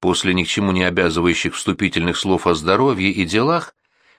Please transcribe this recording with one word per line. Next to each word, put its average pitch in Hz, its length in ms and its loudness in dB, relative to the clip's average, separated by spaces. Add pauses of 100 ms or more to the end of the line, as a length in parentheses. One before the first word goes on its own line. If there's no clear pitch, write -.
После 92 340 2
ни 90 100 2
к - 40 -8
чему 101 240 0
не 92 120 2
обязывающих 87 680 0
вступительных 87 640 -2
слов 92 300 0
о 90 80 4
здоровье 95 560 0
и 95 140 0
делах 123 500 -2 (440)